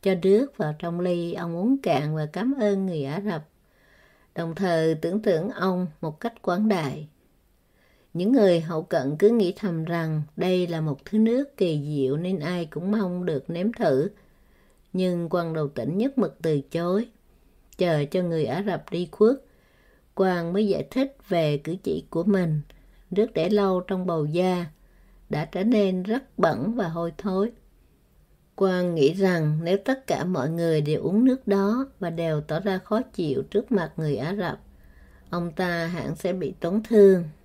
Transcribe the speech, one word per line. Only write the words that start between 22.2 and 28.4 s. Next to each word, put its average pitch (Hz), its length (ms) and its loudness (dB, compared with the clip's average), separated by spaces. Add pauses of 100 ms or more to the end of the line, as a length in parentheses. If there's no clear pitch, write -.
mình. 175 380 2 (500)
Nước 202 220 0
để 165 160 0
lâu 196 320 2
trong 185 240 -4
bầu 165 200 0
da 175 400 0 (640)
đã 151 160 -4
trở 180 180 -4
nên 202 400 2
rất 220 360 -6
bẩn 156 360 0
và 202 120 -2
hôi 165 300 -6
thối. 202 340 -2 (1040)